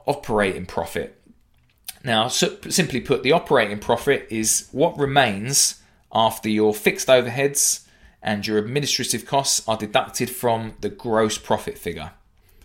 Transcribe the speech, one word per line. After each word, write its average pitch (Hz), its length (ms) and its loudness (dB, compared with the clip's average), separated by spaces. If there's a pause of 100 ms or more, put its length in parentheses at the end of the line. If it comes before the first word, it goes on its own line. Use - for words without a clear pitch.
operating 98 640 0
profit. - 520 -6 (880)
Now, 113 240 2
so, - 300 -2 (100)
simply 127 320 0
put, 131 220 0
the 131 100 2
operating 120 460 2
profit 120 500 0
is 110 440 -2
what 151 260 0
remains 135 840 0 (300)
after 113 380 2
your 107 240 4
fixed - 340 -2
overheads 131 800 2 (360)
and 104 240 -4
your 107 120 2
administrative 120 680 -2
costs - 420 0
are 110 100 0
deducted 113 520 -2
from 113 520 -2
the 104 100 -4
gross 110 480 0
profit - 400 -4
figure. 80 340 -8 (520)